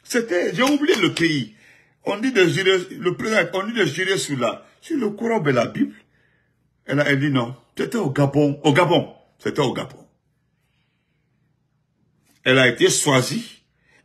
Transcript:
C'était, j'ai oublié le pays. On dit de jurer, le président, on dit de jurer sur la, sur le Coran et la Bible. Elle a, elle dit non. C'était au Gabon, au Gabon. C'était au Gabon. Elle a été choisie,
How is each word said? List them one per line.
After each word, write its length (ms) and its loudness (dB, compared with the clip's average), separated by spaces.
C'était, 500 -2
j'ai 100 0
oublié 320 2
le 180 0
pays. 420 -2
On 140 -4
dit 140 -2
de 140 4
jurer, 320 2
le 160 -4
président, 260 0
on 140 -4
dit 60 -8
de 120 0
jurer 320 -2
sur 200 -4
la, 280 -4
sur 180 -6
le 140 -2
Coran 340 -2
et 60 2
la 160 0
Bible. 280 -4
Elle 140 -2
a, 100 2
elle 100 2
dit 100 0
non. 260 -2
C'était 200 -4
au 120 -2
Gabon, 540 0
au 100 4
Gabon. 400 2
C'était 220 -4
au 120 -2
Gabon. 340 -12
Elle 160 6
a 80 6
été 220 4
choisie, 720 0